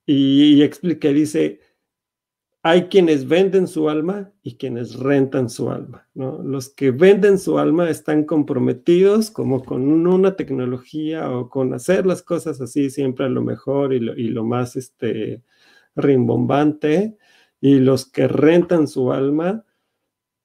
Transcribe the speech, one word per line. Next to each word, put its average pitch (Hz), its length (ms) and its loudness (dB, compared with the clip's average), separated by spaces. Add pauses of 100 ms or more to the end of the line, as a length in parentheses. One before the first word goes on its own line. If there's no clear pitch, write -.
y, 139 480 4
y 143 80 6
explica, 151 460 -2
dice, 151 520 -2 (1000)
hay 180 220 4
quienes 160 440 2
venden 180 380 2
su 156 240 -2
alma 185 420 -6 (100)
y 127 140 -14
quienes 117 380 -8
rentan 131 560 0
su - 200 -6
alma, - 440 -12
¿no? 143 280 -10
Los 135 280 -8
que 135 220 0
venden 196 460 4
su 156 200 -2
alma 160 320 0
están 151 340 -2
comprometidos 160 1040 0
como 127 320 -4
con 139 440 0
una 185 300 2
tecnología 147 920 -6
o 123 200 -6
con 131 240 -2
hacer 185 320 0
las 175 160 -2
cosas 156 400 -6
así 139 260 -2
siempre 135 380 -4
a - 20 -2
lo 123 140 -2
mejor 135 500 -4
y 127 80 0
lo, 113 160 -6
y 113 120 -4
lo 113 160 -6
más, 123 320 -4
este, 113 680 -8 (540)
rimbombante. 143 1200 0 (420)
Y 139 200 4
los 131 260 2
que 135 220 -2
rentan 165 600 2
su 131 240 -2
alma, 151 520 -2 (800)